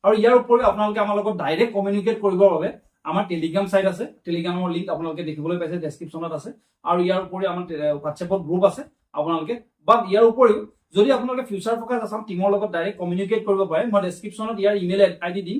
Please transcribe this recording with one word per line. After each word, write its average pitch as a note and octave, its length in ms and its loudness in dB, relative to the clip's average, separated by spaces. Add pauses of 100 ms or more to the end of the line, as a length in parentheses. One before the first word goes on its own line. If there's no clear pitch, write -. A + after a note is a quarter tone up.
আৰু G#3 180 6
ইয়াৰ A#3+ 200 6
উপৰিও A#3+ 280 4
আপোনালোকে G#3+ 340 0
আমাৰ G#3 160 0
লগত G#3 220 0
ডাইৰেক্ট A3+ 340 0
কমিউনিকেট G3+ 480 0
কৰিবৰ F#3+ 300 6
বাবে E3+ 160 -2 (400)
আমাৰ F#3+ 200 0
Telegram E3+ 420 -2
ছাইট F#3+ 200 4
আছে, G#3+ 120 -6 (220)
Telegram-ৰ F3 480 -4
লিংক F3 200 -4
আপোনালোকে E3 340 -8
দেখিবলৈ D#3 320 -4
পাইছে, E3 240 -6
ডেছক্ৰিপশ্যনত E3 540 -10
আছে। F#3+ 120 -12 (400)
আৰু F3+ 160 2
ইয়াৰ F#3 200 0
উপৰিও F#3 260 -4
আমাৰ F3+ 160 -6
টে-, D3+ 360 -2
WhatsApp-ত F3 440 -4
গ্ৰুপ F3+ 220 0
আছে C4+ 120 -12 (360)
আপোনালোকে। D#3+ 360 -2 (340)
বাট A#3 120 6 (100)
ইয়াৰ G#3+ 220 6
উপৰিও A3+ 260 4 (380)
যদি G#3+ 200 4
আপোনালোকে B3 340 -4
ফিউচাৰ G#3 300 -4
ফ'কাছ A#3 260 -4
আছাম G#3+ 220 -8
টীমৰ F#3 260 0
লগত G3+ 220 -2
ডাইৰেক্ট F#3 260 -4
কমিউনিকেট F#3+ 440 -2
কৰিব G3 140 2 (100)
পাৰে, E3 120 0 (100)
মই G3+ 140 4
ডেছক্ৰিপশ্যনত G#3+ 560 -8
ইয়াৰ G#3 200 4
ইমেইল F#3+ 200 2 (240)
আই F3+ 80 -4
ডি G3 140 -6
দিম A3+ 120 -6